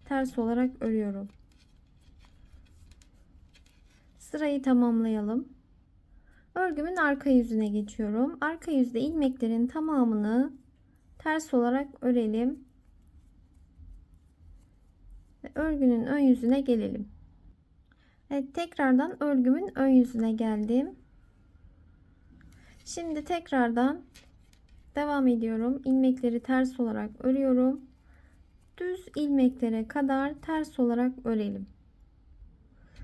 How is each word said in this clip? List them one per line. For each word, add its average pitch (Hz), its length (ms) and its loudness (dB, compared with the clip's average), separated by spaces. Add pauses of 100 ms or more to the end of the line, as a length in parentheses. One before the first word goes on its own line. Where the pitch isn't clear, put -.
ters 269 320 -4
olarak 240 420 0
örüyorum. 208 480 -4 (3000)
Sırayı 294 440 -4
tamamlayalım. 233 840 0 (1080)
Örgümün 349 400 -2
arka 285 340 0
yüzüne 233 380 2
geçiyorum. 214 720 -4
Arka 320 300 -6
yüzde 247 280 0
ilmeklerin 262 680 0
tamamını 254 840 0 (640)
ters 311 340 -4
olarak 254 340 2 (140)
örelim. 240 580 0 (2750)
Ve - 120 -16
örgünün 269 500 2
ön 285 140 -2
yüzüne 254 420 4
gelelim. 208 460 -2 (1200)
Evet, 277 240 -4
tekrardan 285 720 0
örgümün 285 520 2
ön 269 120 2
yüzüne 247 440 4
geldim. 226 640 -2 (1900)
Şimdi 320 380 -6
tekrardan 269 800 0 (920)
devam 285 320 0
ediyorum. 233 580 0
İlmekleri 254 540 2
ters 262 400 0
olarak 214 400 -4
örüyorum. 262 640 2 (960)
Düz 359 280 -8 (100)
ilmeklere 254 720 2
kadar 277 460 -2
ters 302 460 -4
olarak 240 320 2 (120)
örelim. 208 440 -4 (1400)